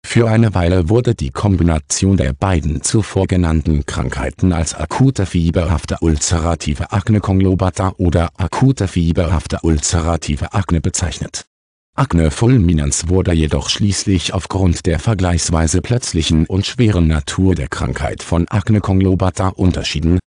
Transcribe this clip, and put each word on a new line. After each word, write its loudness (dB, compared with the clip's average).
Für 2
eine 2
Weile 2
wurde 2
die -6
Kombination 0
der 0
beiden -2
zuvor 0
genannten 0
Krankheiten -2
als -2
akute 0
fieberhafte 0
ulcerative 0
Akne 2
konglobata 0
oder 2
akute 0
fieberhafte 0
ulcerative -2
Akne 0
bezeichnet. -6
Akne 2
fulminans 2
wurde 2
jedoch 0
schließlich -2
aufgrund -2
der 0
vergleichsweise 0
plötzlichen 0
und -2
schweren 2
Natur 0
der -4
Krankheit -6
von -2
Akne 0
konglobata 0
unterschieden 0